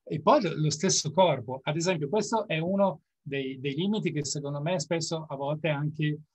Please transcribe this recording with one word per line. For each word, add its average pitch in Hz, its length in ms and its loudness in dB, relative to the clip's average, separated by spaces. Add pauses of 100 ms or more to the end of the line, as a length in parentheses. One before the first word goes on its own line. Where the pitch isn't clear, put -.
e 156 180 -4
poi 254 200 8
lo, 156 140 -2
lo 151 140 2
stesso 156 420 2
corpo. 131 520 2
Ad 151 120 -2
esempio, 165 340 0
questo 220 380 0
è 160 100 -2
uno 190 440 0 (200)
dei, 135 380 -6
dei 135 160 -4
limiti 180 380 0
che 147 100 -2
secondo 143 380 -6
me 175 180 0
spesso 160 480 -4
a 143 80 -8
volte 147 320 -4
anche 151 520 -2 (160)